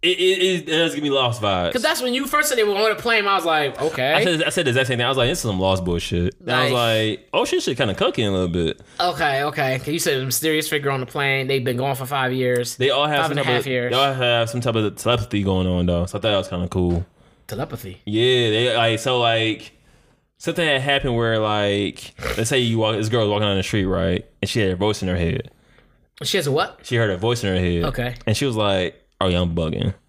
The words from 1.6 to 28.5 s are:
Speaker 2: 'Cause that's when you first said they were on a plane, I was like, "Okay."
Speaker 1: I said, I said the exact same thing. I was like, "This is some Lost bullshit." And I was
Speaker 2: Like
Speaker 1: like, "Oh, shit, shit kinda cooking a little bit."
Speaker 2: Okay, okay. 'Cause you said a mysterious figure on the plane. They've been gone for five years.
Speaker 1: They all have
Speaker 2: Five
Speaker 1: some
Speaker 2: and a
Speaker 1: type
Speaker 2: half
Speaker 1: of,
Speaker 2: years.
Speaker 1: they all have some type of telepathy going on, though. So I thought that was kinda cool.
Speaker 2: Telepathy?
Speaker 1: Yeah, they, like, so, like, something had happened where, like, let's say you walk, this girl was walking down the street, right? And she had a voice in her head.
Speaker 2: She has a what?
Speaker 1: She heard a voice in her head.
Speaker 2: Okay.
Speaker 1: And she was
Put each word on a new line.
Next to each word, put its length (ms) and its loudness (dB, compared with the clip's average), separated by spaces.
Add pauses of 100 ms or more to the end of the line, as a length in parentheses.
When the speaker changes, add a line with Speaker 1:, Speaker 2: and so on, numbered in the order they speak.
Speaker 2:
'Cause 100 -4
that's 200 0
when 120 -2
you 120 -2
first 220 0
said 100 0
they 60 4
were 100 0
on 160 2
a 60 0
plane, 300 0
I 100 2
was 80 -2
like, 360 0
"Okay." 340 0
Speaker 1:
I 100 4
said, 180 2
I 60 0
said 180 0
the 40 2
exact 180 2
same 100 0
thing. 80 0
I 20 0
was 80 0
like, 120 4
"This 100 0
is 40 -6
some 180 0
Lost 240 2
bullshit." 560 0
And 100 -8
I 140 2
was 80 0
Speaker 2:
Like 360 2 (120)
Speaker 1:
like, 120 -20
"Oh, 120 2
shit, 180 0
shit 140 -2
kinda 180 0
cooking 320 0
a 60 0
little 160 0
bit." 320 -2 (180)
Speaker 2:
Okay, 460 0
okay. 340 -2
'Cause 100 -8
you 120 -2
said 200 0
a 40 -4
mysterious 440 0
figure 220 -2
on 80 -2
the 80 -6
plane. 400 -2
They've 160 0
been 140 -2
gone 180 -2
for 120 -8
five 260 -2
years. 440 0
Speaker 1:
They 140 2
all 160 2
have 120 0
Speaker 2:
Five 80 2
Speaker 1:
some 60 0
Speaker 2:
and 80 -2
a 40 0
Speaker 1:
type 80 0
Speaker 2:
half 80 2
Speaker 1:
of, 80 -4
Speaker 2:
years. 240 -2
Speaker 1:
they 60 2
all 160 2
have 360 0
some 100 -4
type 140 -2
of 220 0
telepathy 480 0
going 240 2
on, 180 2
though. 200 2
So 120 -6
I 20 -6
thought 120 0
that 40 2
was 120 -2
kinda 200 -6
cool. 380 0 (400)
Speaker 2:
Telepathy? 580 -10
Speaker 1:
Yeah, 460 2
they, 260 2
like, 220 2
so, 220 0
like, 500 0 (680)
something 280 -2
had 140 2
happened 340 0
where, 240 2
like, 720 0 (240)
let's 140 0
say 80 2
you 200 2
walk, 180 0
this 120 -2
girl 120 2
was 100 2
walking 160 0
down 100 0
the 60 0
street, 240 0
right? 400 0 (140)
And 100 -4
she 80 -2
had 140 2
a 40 -4
voice 240 0
in 60 -4
her 100 -2
head. 360 -2 (720)
Speaker 2:
She 140 0
has 100 -2
a 40 0
what? 300 -2
Speaker 1:
She 140 -2
heard 140 2
a 60 -2
voice 280 -2
in 100 2
her 60 2
head. 240 2
Speaker 2:
Okay. 320 -4 (100)
Speaker 1:
And 100 2
she 100 0
was 100 0